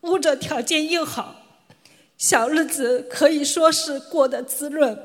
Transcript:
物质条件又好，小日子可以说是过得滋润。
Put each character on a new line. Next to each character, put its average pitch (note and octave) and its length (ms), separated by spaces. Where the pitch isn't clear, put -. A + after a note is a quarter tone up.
物 F4 140
质 C#4+ 200
条 C4+ 240
件 D#4 280
又 E4+ 140
好， - 320
小 A#3 300
日 D#4 160
子 B3 480
可 D4 180
以 D4 140
说 D#4+ 260
是 D#4 300
过 D4 260
得 B3+ 160
滋 C#4+ 280
润。 C4+ 360